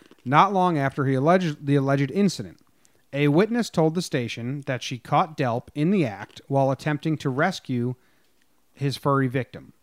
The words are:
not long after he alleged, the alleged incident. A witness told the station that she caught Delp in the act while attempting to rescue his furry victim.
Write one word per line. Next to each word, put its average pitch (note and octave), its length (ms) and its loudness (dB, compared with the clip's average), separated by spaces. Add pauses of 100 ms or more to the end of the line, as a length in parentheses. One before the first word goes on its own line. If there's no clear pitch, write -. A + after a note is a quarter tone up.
(240)
not E3 300 4
long F3+ 240 2
after C#3 280 0
he C3+ 100 2
alleged, D3+ 500 2
the C#3 100 2
alleged C#3 360 2
incident. D#3+ 480 -2 (540)
A C#3+ 140 2
witness G#3 420 2
told D#3+ 260 2
the F3+ 60 0
station B2+ 680 -6
that B2+ 140 -4
she - 160 -8
caught D#3+ 400 -2
Delp B2+ 380 -2
in D#3 160 0
the F#3+ 140 2
act G#2 420 -10
while C#3 240 2
attempting D3+ 460 -2
to D3 120 -6
rescue B2+ 680 -2 (760)
his C#3 220 -4
furry C3+ 320 0
victim. B2+ 560 -8